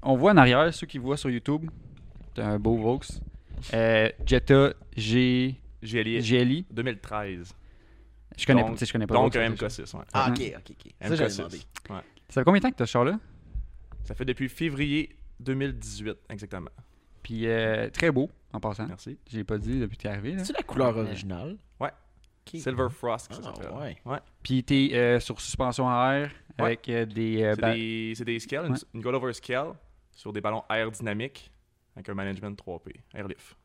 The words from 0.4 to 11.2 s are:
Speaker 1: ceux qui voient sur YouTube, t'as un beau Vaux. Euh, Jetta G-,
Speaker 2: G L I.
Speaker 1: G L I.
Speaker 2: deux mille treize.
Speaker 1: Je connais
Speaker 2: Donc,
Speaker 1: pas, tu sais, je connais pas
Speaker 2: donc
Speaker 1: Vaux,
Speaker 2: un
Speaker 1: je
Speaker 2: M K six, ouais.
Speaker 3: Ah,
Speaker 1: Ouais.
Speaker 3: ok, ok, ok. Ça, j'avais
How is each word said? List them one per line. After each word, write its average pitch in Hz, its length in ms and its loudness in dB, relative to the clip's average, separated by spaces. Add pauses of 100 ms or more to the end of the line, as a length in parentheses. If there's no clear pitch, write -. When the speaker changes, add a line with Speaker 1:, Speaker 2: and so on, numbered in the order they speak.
Speaker 1:
ceux - 140 -10
qui 143 100 -10
voient 131 200 -2
sur 139 120 -2
YouTube, 147 400 -2 (640)
t'as 107 140 -4
un 104 120 0
beau 113 180 2
Vaux. 117 220 0 (760)
Euh, 113 360 6 (160)
Jetta 135 480 6 (220)
G-, 127 640 2 (220)
Speaker 2:
G 113 180 -4
L 110 80 0
I. 117 140 0
Speaker 1:
G 117 160 4
L 123 140 6
I. 165 180 -2
Speaker 2:
deux 113 140 -6
mille 120 160 -6
treize. 95 540 -8 (840)
Speaker 1:
Je - 80 -4
connais 127 160 8
Speaker 2:
Donc, 113 100 2
Speaker 1:
pas, - 40 -6
tu - 40 -10
sais, 120 60 0
je - 80 -4
connais 110 140 0
pas 107 80 2
Speaker 2:
donc 123 180 6
Speaker 1:
Vaux, 123 60 2
Speaker 2:
un 113 60 4
Speaker 1:
je - 60 0
Speaker 2:
M 107 60 -2
K 110 140 -4
six, - 220 -12
ouais. - 80 -12 (120)
Speaker 3:
Ah, 131 160 4
Speaker 1:
Ouais. 120 260 -2
Speaker 3:
ok, - 40 -14 (100)
ok, - 60 -18 (100)
ok. - 60 -20 (100)
Ça, 160 140 -2
j'avais 156 80 2